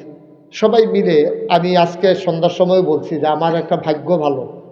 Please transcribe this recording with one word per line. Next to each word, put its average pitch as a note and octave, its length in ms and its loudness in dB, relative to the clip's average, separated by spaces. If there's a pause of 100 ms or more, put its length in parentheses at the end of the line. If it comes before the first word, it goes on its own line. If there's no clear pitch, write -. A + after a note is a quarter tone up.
(520)
সবাই A3 360 2
মিলে। F3+ 640 0
আমি F3+ 280 2
আজকে F3 380 2
সন্ধ্যার E3+ 340 -2
সময় F#3 320 2
বলছি D3+ 380 -2
যে D3+ 80 0
আমার E3 280 0
একটা E3+ 220 -2
ভাগ্য D#3 400 -2
ভালো C#3 440 -4 (100)